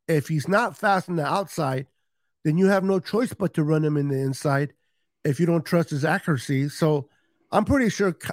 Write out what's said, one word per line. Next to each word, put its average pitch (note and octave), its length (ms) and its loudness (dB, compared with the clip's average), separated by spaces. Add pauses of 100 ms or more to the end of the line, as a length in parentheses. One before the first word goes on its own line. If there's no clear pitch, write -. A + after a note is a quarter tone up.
If D#3 200 2
he's D#3 200 -2
not G3 280 0
fast G3 320 0
on F3 80 -4
the D3 100 -2
outside, C#3+ 600 -4 (580)
then D#3 140 2
you F#3+ 80 4
have F#3+ 180 4
no G3 160 0
choice A3+ 320 -2
but - 220 -4
to D#3+ 100 0
run D#3 200 2
him D3+ 120 0
in C#3+ 120 0
the C3+ 100 -2
inside C3+ 560 -2 (500)
if C#3+ 160 -2
you E3+ 60 2
don't E3+ 180 2
trust E3+ 260 0
his C#3+ 140 -4
accuracy. D3 640 -2
So D3+ 400 0 (440)
I'm G#3 120 2
pretty C4 240 2
sure F#3 240 0
Ky-, - 200 -10